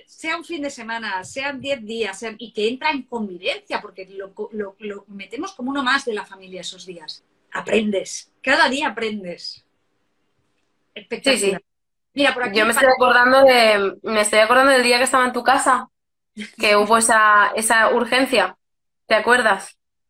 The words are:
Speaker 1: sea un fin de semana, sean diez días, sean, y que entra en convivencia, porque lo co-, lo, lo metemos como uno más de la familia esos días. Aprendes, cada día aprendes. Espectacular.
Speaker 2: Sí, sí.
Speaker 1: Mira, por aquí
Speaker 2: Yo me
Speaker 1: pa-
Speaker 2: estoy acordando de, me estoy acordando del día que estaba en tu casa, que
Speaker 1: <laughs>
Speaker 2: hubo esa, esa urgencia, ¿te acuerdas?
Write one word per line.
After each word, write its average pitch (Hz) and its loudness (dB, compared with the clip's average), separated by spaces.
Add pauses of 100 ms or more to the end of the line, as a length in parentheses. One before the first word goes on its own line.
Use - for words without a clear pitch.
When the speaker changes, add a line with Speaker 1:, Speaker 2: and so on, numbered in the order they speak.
Speaker 1:
sea 330 -10
un 339 -18
fin 330 -10
de 285 -8
semana, 220 -10
sean 269 -10
diez 277 -8
días, 208 -8
sean, 220 -12
y 220 -18
que 214 -2
entra 302 -4
en 277 -6
convivencia, 220 -8
porque 196 -18
lo 196 -16
co-, - -12
lo, 202 -10
lo 202 -14
metemos 208 -12
como 254 -8
uno 277 -4
más 262 -2
de 226 -4
la 202 -6
familia 185 -18
esos 180 -16
días. 170 -18 (280)
Aprendes, 196 -4 (100)
cada 294 2
día 285 -4
aprendes. 208 -10 (1300)
Espectacular. 220 -2
Speaker 2:
Sí, 196 0
sí. 185 -4 (560)
Speaker 1:
Mira, 269 0
por 247 -6
aquí 214 -2
Speaker 2:
Yo 220 4
me 233 2
Speaker 1:
pa- 269 0
Speaker 2:
estoy 262 6
acordando 247 6
de, 214 4
me 214 0
estoy 214 2
acordando 254 4
del 254 4
día 240 2
que 262 0
estaba 254 2
en 240 -4
tu - -6
casa, 262 0 (680)
que 208 4
Speaker 1:
<laughs> - 6
Speaker 2:
hubo 208 4
esa, 214 4
esa 220 2
urgencia, 240 0 (500)
¿te 220 2
acuerdas? 220 0 (320)